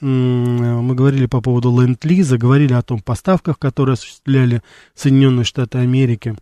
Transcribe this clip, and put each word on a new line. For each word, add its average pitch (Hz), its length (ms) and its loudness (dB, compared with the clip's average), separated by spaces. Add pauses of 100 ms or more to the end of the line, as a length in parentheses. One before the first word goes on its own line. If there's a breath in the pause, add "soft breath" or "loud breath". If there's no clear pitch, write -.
м, 123 800 0
мы 127 100 -2
говорили 135 300 0
по 123 160 -2
поводу 123 300 0
Ленд-Лиза, 127 680 2
говорили 127 380 2
о 120 80 0
том 117 180 -6
поставках, - 580 -4
которые 135 360 -2
осуществляли 127 680 -2 (320 soft breath)
Соединённые 135 520 2
Штаты 127 320 -6
Америки 123 640 -2